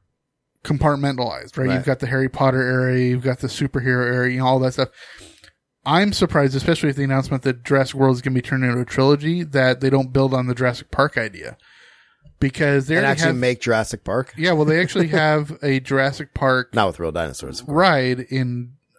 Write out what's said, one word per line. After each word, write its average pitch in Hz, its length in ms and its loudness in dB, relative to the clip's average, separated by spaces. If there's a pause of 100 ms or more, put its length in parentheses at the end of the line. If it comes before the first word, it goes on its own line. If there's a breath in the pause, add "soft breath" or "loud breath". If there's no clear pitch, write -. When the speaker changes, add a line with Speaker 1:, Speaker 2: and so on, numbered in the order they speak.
(640)
Speaker 1:
compartmentalized, 139 920 -2
right? 131 120 -2
Speaker 2:
Right. 131 60 2
Speaker 1:
You've 131 100 -2
got 135 160 0
the 135 60 -6
Harry 131 220 0
Potter 131 340 0
area, 127 460 2
you've 123 160 0
got 127 160 -2
the 131 80 -4
superhero 127 640 -2
area, 127 220 0
you 127 60 -2
know, 131 60 2
all 131 140 4
that 131 140 0
stuff. 131 140 -2 (960 loud breath)
I'm 185 280 2
surprised, 143 420 2
especially 156 340 0
with 135 80 -2
the 143 80 -2
announcement 135 380 -2
that 123 220 -4
Jurassic 135 320 0
World 135 180 4
is 123 80 -4
gonna 131 120 -2
be 123 80 0
turned 131 220 -2
into 123 160 0
a 123 40 -2
trilogy, 147 580 2
that 131 380 0
they 135 100 2
don't 135 220 0
build 135 220 2
on 127 120 0
the 123 80 -2
Jurassic 123 360 -2
Park 139 280 0
idea. 92 380 -10 (800 soft breath)
Because 139 500 0
they 160 80 0
Speaker 2:
And - 80 2
Speaker 1:
already 139 160 2
Speaker 2:
actually 165 120 2
Speaker 1:
have 127 40 -2
Speaker 2:
make 123 240 0
Jurassic 110 440 -2
Park? 117 320 -4
Speaker 1:
Yeah, 175 160 0
well, 151 120 2
they 160 160 2
Speaker 2:
<laughs> - 20 2
Speaker 1:
actually 170 260 0
have 151 540 0
a 135 180 0
Jurassic 135 540 -2
Park 127 400 0
Speaker 2:
Not 107 140 4
with 87 120 -6
real 82 120 -2
dinosaurs, 71 480 -6
of - 60 -18
course. 143 100 -4
Speaker 1:
ride 135 440 2
in, 123 540 -6 (240)